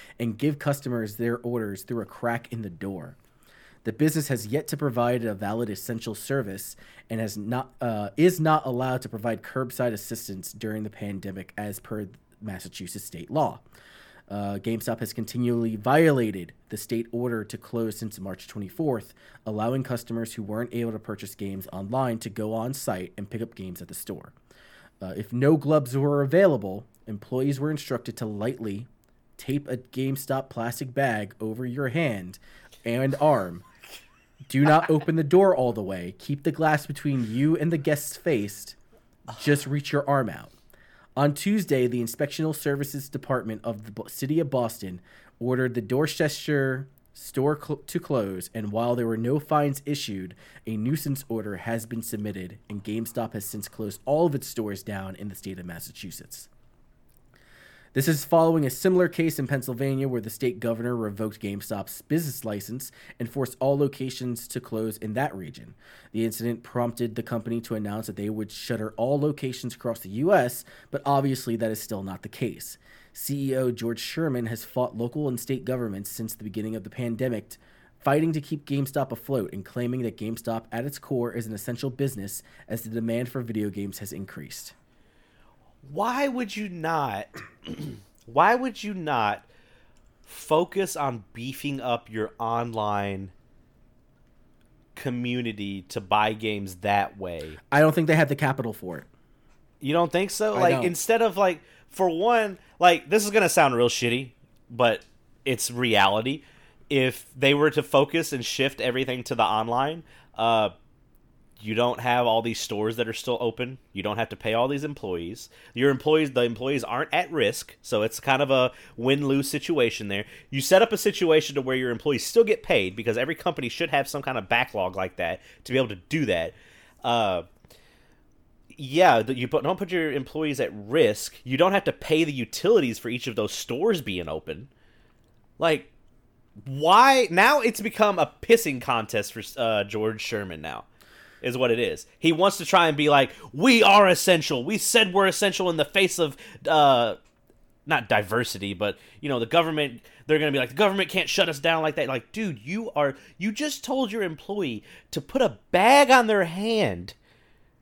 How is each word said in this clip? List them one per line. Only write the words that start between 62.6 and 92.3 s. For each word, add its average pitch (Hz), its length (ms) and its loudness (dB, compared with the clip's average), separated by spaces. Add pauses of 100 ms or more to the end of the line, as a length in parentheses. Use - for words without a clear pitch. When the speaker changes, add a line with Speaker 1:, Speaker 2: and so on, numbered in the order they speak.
Speaker 1:
and 120 80 -6
forced 127 320 -6
all 139 200 2
locations 127 720 -4
to 123 120 -8
close 110 360 -6
in 107 160 -8
that 135 220 -2
region. 73 380 -14 (380)
The 110 120 -2
incident 113 380 -4
prompted 120 540 -4
the 120 80 -4
company 117 380 -6
to 117 120 -8
announce 107 320 -6
that 98 100 -10
they 104 140 -6
would 107 220 -6
shutter 110 440 -6
all 135 240 0
locations 139 540 -4
across - 280 -6
the 92 80 -14
U 135 260 0
S, 123 280 0 (280)
but 143 120 -4
obviously 135 520 0
that 110 160 -2
is 107 100 -6
still 98 220 -8
not 92 180 -10
the - 80 -14
case. - 480 -8 (340)
C 139 420 -6
E - 20 -2
O 127 160 0
George 117 280 -6
Sherman 135 460 -2
has 110 180 -6
fought - 320 -2
local 120 320 -4
and 123 120 -4
state 131 260 -6
governments 110 460 -4
since 113 240 -8
the - 80 -16
beginning 107 320 -6
of 104 80 -8
the - 80 -16
pandemic, 117 640 -6 (420)
fighting 156 360 2
to 156 60 -2
keep 147 280 -8
GameStop 139 440 -2
afloat 131 400 -4
and 98 140 -10
claiming 123 380 -4
that 110 120 -6
GameStop 113 560 -6
at 117 140 -6
its 143 140 -10
core 120 340 -4
is 113 140 -6
an 110 80 -8
essential 120 340 -6
business 120 540 -6 (240)
as 113 160 -8
the 113 60 -12
demand 117 400 -2
for 131 120 -6
video 107 300 -4
games 101 260 -8
has 98 160 -12
increased. - 600 -14 (1200)
Speaker 2:
Why 240 360 0
would 240 300 -4
you 208 100 -6
not, 156 600 -2 (360)
<clears throat> 147 600 -14
why 160 280 6
would 254 300 -2
you 208 100 -8
not 127 520 0 (760)
focus - 760 -2
on 127 260 -4 (100)
beefing 131 460 -8
up 120 320 -2
your 110 260 -4